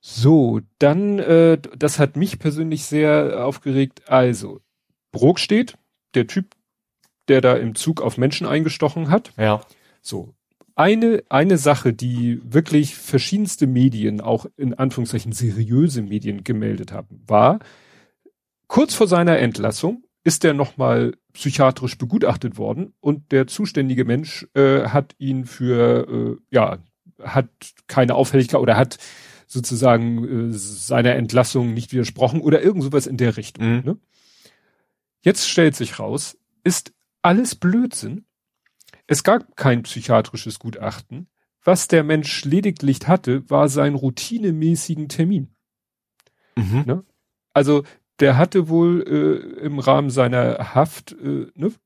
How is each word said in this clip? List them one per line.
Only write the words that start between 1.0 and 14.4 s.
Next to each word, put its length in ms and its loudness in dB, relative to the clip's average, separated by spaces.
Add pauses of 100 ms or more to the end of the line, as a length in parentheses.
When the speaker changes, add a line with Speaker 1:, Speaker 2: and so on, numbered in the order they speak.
Speaker 1:
äh, 400 4 (180)
das 220 -2
hat 180 2
mich 220 -2
persönlich 460 -4
sehr 600 0
aufgeregt. 640 -4
Also, 500 0 (520)
Brokstedt, 640 0 (380)
der 120 2
Typ, 280 -6 (720)
der 140 6
da 140 4
im 200 -4
Zug 260 -4
auf 160 -4
Menschen 300 -2
eingestochen 640 -2
hat. 260 0
Speaker 2:
Ja. 240 0 (400)
Speaker 1:
So, 320 -14 (420)
eine, 540 2
eine 300 4
Sache, 340 2
die 500 -4
wirklich 520 0
verschiedenste 720 -2
Medien, 540 0
auch 260 -4 (100)